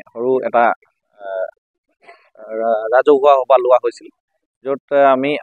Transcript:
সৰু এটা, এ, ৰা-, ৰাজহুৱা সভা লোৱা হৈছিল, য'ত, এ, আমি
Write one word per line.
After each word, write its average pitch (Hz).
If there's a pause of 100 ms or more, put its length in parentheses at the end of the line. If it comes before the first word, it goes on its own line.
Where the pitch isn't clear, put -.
(120)
সৰু 120 (180)
এটা, 117 (540)
এ, 101 (1300)
ৰা-, 113 (100)
ৰাজহুৱা 139
সভা 127
লোৱা 123
হৈছিল, - (560)
য'ত, 135 (120)
এ, 143 (140)
আমি 135 (120)